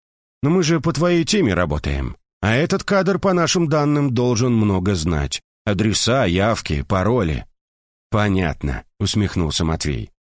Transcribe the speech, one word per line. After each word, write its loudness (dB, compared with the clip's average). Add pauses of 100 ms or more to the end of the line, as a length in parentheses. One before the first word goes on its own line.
(420)
«Но 2
мы 4
же 0
по -2
твоей 2
теме 2
работаем, -2 (240)
а 0
этот 0
кадр, 0
по 0
нашим 0
данным, 2
должен 2
много 2
знать. -2 (240)
Адреса, 0
явки, 0
пароли». 0 (640)
«Понятно», — -2 (140)
усмехнулся -2
Матвей. -4 (160)